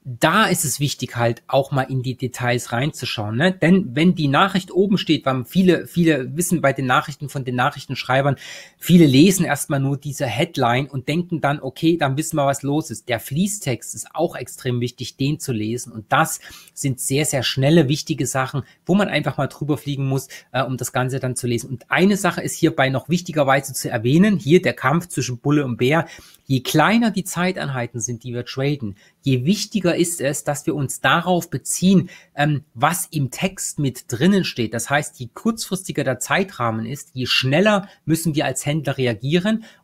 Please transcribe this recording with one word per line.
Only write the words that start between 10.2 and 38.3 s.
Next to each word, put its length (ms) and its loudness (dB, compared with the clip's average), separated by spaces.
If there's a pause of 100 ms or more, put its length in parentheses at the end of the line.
Headline 640 0
und 220 -8
denken 320 -2
dann, 180 0
„Okay, 380 0
dann 200 0
wissen 200 -4
wir, 100 2
was 160 0
los 260 -2
ist.“ 180 -12
Der 120 -2
Fließtext 760 -4
ist 220 -14
auch 200 -2
extrem 460 -6
wichtig, 360 -8
den 220 -2
zu 120 -6
lesen. 400 -4
Und 200 -14
das 280 2 (340)
sind 260 -4
sehr, 260 0
sehr 180 -2
schnelle, 440 4
wichtige 380 -2
Sachen, 380 -4 (240)
wo 80 4
man 140 2
einfach 280 -2
mal 100 0
drüber 300 -4
fliegen 300 -4
muss, 200 -2 (240)
äh, 120 0
um 140 -4
das 140 -8
Ganze 280 -2
dann 160 -4
zu 100 -4
lesen. 240 -2
Und 220 -12
eine 260 4
Sache 240 -2
ist 140 -6
hierbei 340 2
noch 200 -4
wichtigerweise 640 0
zu 180 -6
erwähnen, 460 4
hier 220 4
der 140 0
Kampf 340 0
zwischen 300 -6
Bulle 280 0
und 120 -4
Bär. 300 2 (380)
Je 160 0
kleiner 500 2
die 140 -6
Zeiteinheiten 760 -4
sind, 240 -8
die 100 -10
wir 100 -6
traden, 520 -4 (260)
je 240 0
wichtiger 500 0
ist 240 0
es, 240 -2
dass 220 -4
wir 80 0
uns 260 -4
darauf 520 0
beziehen, 580 2 (240)
ähm, 300 0 (100)
was 380 0
im 180 -2
Text 480 -6
mit 300 -4
drinnen 380 2
steht. 280 -4
Das 160 -6
heißt, 300 -2
je 120 -10
kurzfristiger 720 -4
der 160 -2
Zeitrahmen 680 -2
ist, 260 -12
je 140 -6
schneller 600 2 (180)
müssen 280 0